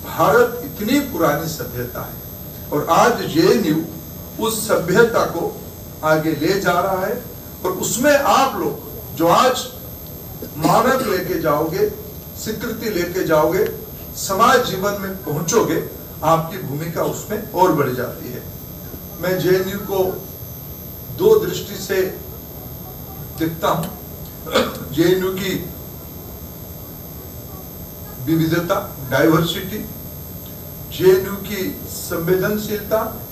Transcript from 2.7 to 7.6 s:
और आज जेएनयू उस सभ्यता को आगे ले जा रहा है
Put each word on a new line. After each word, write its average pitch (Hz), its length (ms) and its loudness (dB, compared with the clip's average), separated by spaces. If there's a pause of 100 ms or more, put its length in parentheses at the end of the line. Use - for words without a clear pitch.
और 147 180 0
आज 208 320 6
जेएनयू 175 640 4 (640)
उस - 220 -4
सभ्यता 190 560 4
को - 360 -4 (440)
आगे 156 280 4
ले 180 280 2
जा 175 200 4
रहा - 260 0
है 165 160 -4 (420)